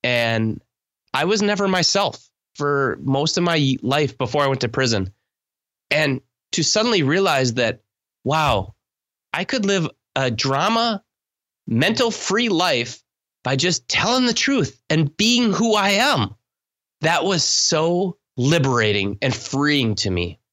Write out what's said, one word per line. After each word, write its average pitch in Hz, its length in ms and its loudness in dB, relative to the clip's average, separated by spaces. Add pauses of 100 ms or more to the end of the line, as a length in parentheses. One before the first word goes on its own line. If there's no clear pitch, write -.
And 113 580 0 (520)
I 143 120 0
was 196 160 0
never 202 260 0
myself 185 600 0 (260)
for 139 460 -2
most 139 360 0
of 175 60 0
my 147 380 2
life 143 360 0
before 135 260 0
I 139 40 2
went 135 140 0
to 120 80 -2
prison. 113 420 0 (800)
And 143 300 0 (320)
to 165 100 0
suddenly 214 400 2
realize 139 520 0
that, 117 260 -2 (420)
wow, 131 520 0 (580)
I 165 100 -4
could 226 220 -4
live 190 240 0 (260)
a 131 160 0
drama, 190 720 0 (640)
mental 214 440 0
free 233 360 -2
life 156 560 0 (400)
by 135 140 0
just 175 320 -2
telling 247 360 0
the 240 80 0
truth 254 460 -2 (100)
and 156 280 0
being 233 340 2
who 214 240 0
I 202 140 2
am. 202 460 0 (680)
That 160 240 0
was 185 180 0
so 175 720 0 (220)
liberating 120 840 2
and 127 140 0
freeing 139 600 -2
to 101 140 -4
me. 87 300 -4 (140)